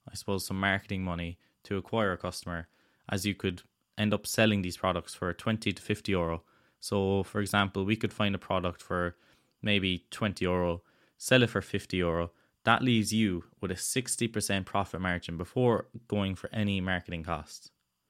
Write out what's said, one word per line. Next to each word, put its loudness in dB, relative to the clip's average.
I -14
suppose, -4
some -4
marketing 0
money -6
to -2
acquire 0
a -4
customer, -8
as -2
you 2
could -4
end 2
up -2
selling 4
these -4
products 0
for -4
twenty -2
to -6
fifty -2
euro. 0
So, 2
for -4
example, 2
we 2
could -2
find 0
a -2
product -2
for -2
maybe 2
twenty -2
euro, 2
sell 6
it 2
for 0
fifty -4
euro. 0
That 4
leaves 4
you 0
with -4
a -4
sixty -2
percent -2
profit -2
margin -2
before 2
going 0
for -10
any 0
marketing -2
costs. -8